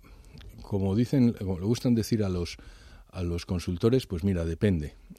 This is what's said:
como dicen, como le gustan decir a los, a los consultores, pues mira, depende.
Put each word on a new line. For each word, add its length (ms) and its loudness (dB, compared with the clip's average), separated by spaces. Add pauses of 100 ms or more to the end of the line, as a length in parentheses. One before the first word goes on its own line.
(640)
como 320 0
dicen, 380 4
como 260 -4
le 60 -4
gustan 280 2
decir 300 2
a 60 0
los, 280 -4 (540)
a 100 -8
los 240 -4
consultores, 640 0
pues 160 -4
mira, 200 2
depende. 520 0 (240)